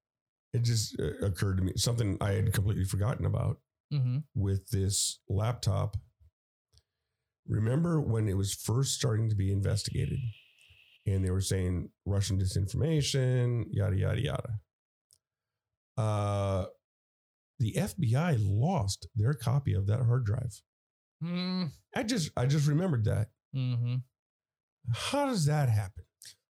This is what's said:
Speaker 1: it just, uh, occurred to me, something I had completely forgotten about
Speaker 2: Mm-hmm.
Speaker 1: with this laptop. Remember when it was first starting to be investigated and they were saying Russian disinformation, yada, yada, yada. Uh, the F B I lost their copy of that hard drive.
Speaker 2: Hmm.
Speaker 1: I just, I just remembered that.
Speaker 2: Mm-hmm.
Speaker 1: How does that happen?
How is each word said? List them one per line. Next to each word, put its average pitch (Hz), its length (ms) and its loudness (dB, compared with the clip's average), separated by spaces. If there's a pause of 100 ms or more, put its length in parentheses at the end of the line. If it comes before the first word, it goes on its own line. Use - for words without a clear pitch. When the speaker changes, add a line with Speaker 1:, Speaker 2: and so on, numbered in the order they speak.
(540)
Speaker 1:
it 117 100 0
just, 117 340 0
uh, - 280 -4
occurred 95 320 0
to 92 60 0
me, 92 120 0
something 117 460 0
I 104 120 0
had 98 200 2
completely 95 320 0
forgotten 95 400 -2
about - 340 0 (340)
Speaker 2:
Mm-hmm. 127 240 0 (160)
Speaker 1:
with 98 360 0
this 95 500 0 (100)
laptop. 104 640 -2 (1500)
Remember 139 540 2
when 113 260 0
it 95 80 0
was 98 200 0
first 131 400 0
starting 113 340 0
to 107 60 0
be 95 160 2
investigated 98 680 0 (880)
and 95 180 2
they 92 60 2
were 92 100 0
saying 92 520 0 (120)
Russian 98 360 0
disinformation, 127 1300 0
yada, 98 260 0
yada, 95 260 0
yada. - 380 -4 (1400)
Uh, 101 680 0 (920)
the 110 180 -2
F 196 180 -2
B 123 200 0
I 160 240 2
lost 107 760 0
their 117 200 2
copy 120 400 0
of 98 100 0
that 104 160 2
hard 120 240 2
drive. - 360 -4 (600)
Speaker 2:
Hmm. 180 440 -2 (300)
Speaker 1:
I 233 60 -2
just, 214 340 -2
I 123 120 2
just 143 200 4
remembered 147 380 2
that. 107 240 0 (260)
Speaker 2:
Mm-hmm. 123 420 0 (960)
Speaker 1:
How 277 340 0
does 208 180 2
that 147 240 2
happen? 104 340 0 (520)